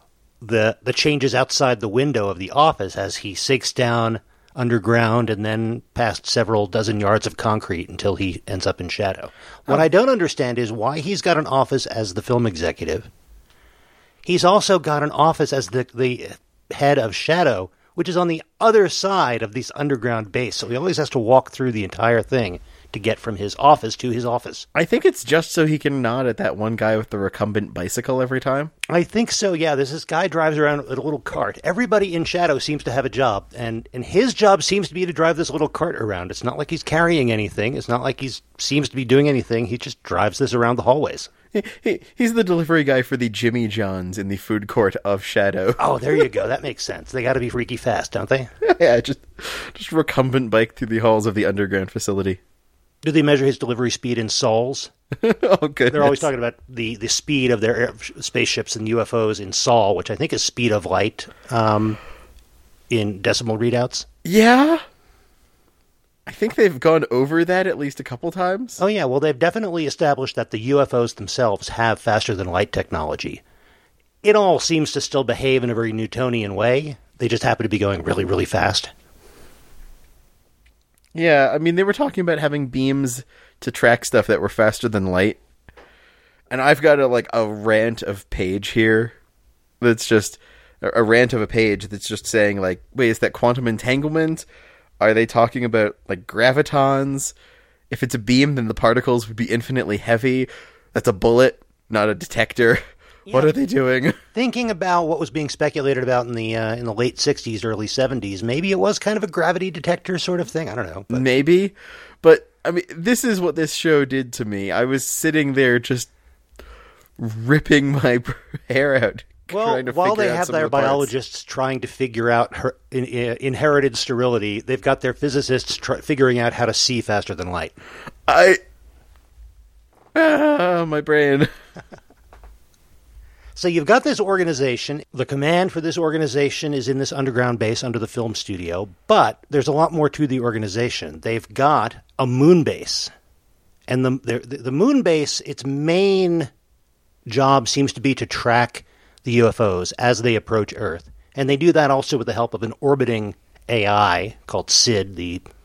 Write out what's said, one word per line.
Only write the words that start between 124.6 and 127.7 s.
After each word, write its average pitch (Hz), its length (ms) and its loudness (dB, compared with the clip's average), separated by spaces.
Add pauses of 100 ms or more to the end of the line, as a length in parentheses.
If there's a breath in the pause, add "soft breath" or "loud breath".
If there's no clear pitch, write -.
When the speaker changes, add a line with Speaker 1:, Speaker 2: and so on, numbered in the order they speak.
Speaker 1:
they've 127 200 -4
got 135 180 0
their 127 140 -4
physicists 131 640 -2
try, - 240 -6
figuring 127 400 2
out 117 140 0
how 120 120 0
to 110 80 0
see 120 260 0
faster 101 360 -2
than 90 160 -8
light. 80 200 -6 (540 loud breath)